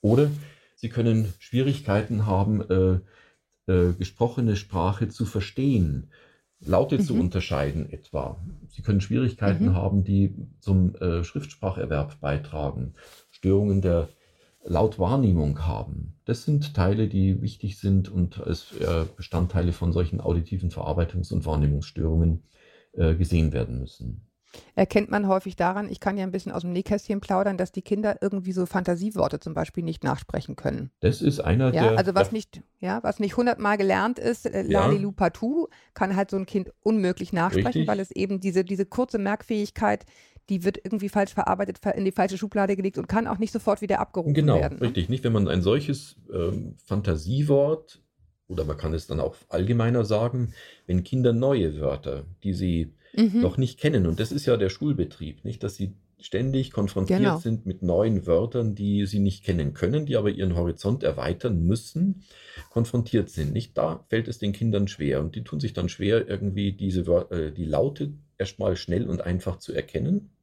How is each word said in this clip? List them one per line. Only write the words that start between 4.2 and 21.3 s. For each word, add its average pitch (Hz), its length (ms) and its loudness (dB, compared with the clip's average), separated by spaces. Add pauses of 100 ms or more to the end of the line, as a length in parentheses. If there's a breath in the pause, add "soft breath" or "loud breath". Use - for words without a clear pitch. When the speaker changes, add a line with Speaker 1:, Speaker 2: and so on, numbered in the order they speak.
Speaker 1:
Sprache 98 540 -2
zu - 160 -4
verstehen, 95 880 0 (480 soft breath)
Laute 120 400 2
zu 180 160 0
Speaker 2:
Mhm. 113 60 4
Speaker 1:
unterscheiden 76 720 -2
etwa. - 460 -8 (320)
Sie - 120 -16
können 101 200 2
Schwierigkeiten 107 680 0
Speaker 2:
Mhm. 92 60 4
Speaker 1:
haben, 95 280 2
die 98 300 4 (260)
zum, 95 360 4
äh, 87 280 0
Schriftspracherwerb 85 1000 -4
beitragen, 71 720 -4 (380 loud breath)
Störungen 98 500 2
der 85 280 2 (560 soft breath)
Lautwahrnehmung 87 1000 2
haben. - 480 -6 (100)
Das 117 200 -4
sind 147 280 0
Teile, 101 360 2
die 95 320 2
wichtig 107 380 -6
sind 98 300 2
und 90 300 -2
als, - 340 -4
äh, 82 320 0 (120)
Bestandteile 87 560 0
von 87 180 0
solchen 85 300 0
auditiven 85 500 -2
Verarbeitungs- 85 640 -4